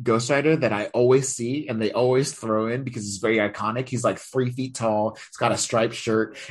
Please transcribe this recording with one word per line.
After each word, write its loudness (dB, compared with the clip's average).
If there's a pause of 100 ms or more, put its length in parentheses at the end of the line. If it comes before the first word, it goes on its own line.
Ghost 2
Rider 4
that 2
I -2
always 4
see -4
and -4
they 0
always 2
throw 0
in -4
because -8
he's -8
very 0
iconic. -2
He's, -2
like, 0
three -2
feet -6
tall. 0
He's -18
got 2
a 0
striped 0
shirt 0 (140)